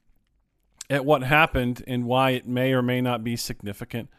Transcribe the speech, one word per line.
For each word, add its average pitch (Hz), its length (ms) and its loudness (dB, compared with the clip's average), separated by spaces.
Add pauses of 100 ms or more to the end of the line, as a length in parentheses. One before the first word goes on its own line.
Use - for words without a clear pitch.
(880)
at 139 160 0
what 143 180 4
happened 131 640 2
and 123 160 -2
why 131 280 2
it 123 140 -4
may 127 280 0
or 127 80 2
may 123 180 0
not 123 240 -2
be 117 140 -4
significant 113 800 -10